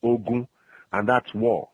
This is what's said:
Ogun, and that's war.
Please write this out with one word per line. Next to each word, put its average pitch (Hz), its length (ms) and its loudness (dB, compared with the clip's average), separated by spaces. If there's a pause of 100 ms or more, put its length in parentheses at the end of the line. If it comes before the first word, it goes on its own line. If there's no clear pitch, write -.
Ogun, 120 440 0 (460)
and 101 160 -2
that's 123 260 0
war. 107 380 0